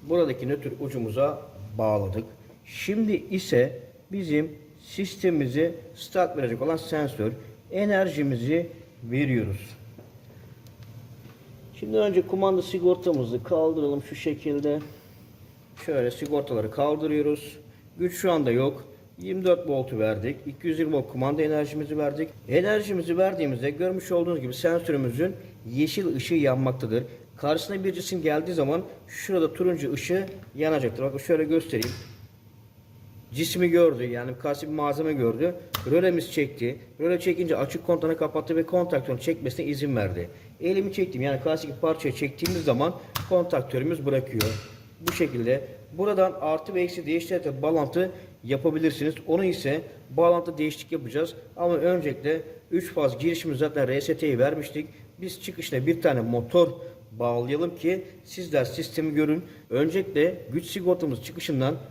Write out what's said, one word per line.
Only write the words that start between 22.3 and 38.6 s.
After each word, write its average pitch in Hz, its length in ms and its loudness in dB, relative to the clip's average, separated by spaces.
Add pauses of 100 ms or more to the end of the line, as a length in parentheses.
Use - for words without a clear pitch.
Enerjimizi 185 680 2
verdiğimizde 151 520 2
görmüş 180 420 -2
olduğunuz 170 300 2
gibi 127 120 -4
sensörümüzün 160 840 0 (340)
yeşil 156 460 0
ışığı 135 200 0
yanmaktadır. 127 680 2 (340)
Karşısına 165 460 -2
bir 190 100 0
cisim 175 280 -4
geldiği 156 320 0
zaman 160 280 2 (260)
şurada 165 460 0
turuncu 165 400 0
ışığı 185 320 -2 (300)
yanacaktır. 135 480 0
Bakın 135 140 -2
şöyle 160 260 2
göstereyim. 151 520 0 (1400)
Cismi 165 360 2
gördü, 160 340 6
yani 120 280 -4 (100)
karşı 147 260 -4
bir 151 60 -6
malzeme 151 400 0
gördü. 131 420 2 (360)
Rölemiz 170 400 4
çekti. 135 460 -2 (220)
Röle 170 200 2
çekince 170 380 0
açık 139 300 -4
kontağı 160 300 2
kapattı 156 380 -2
ve 165 100 2